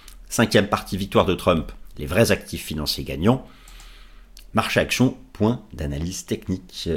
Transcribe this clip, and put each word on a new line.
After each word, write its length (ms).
Cinquième 380
partie, 300
victoire 280
de 100
Trump, 360
les 80
vrais 260
actifs 320
financiers 400
gagnants. 420
Marché 260
action, 360
point 300
d'analyse 540
technique, 720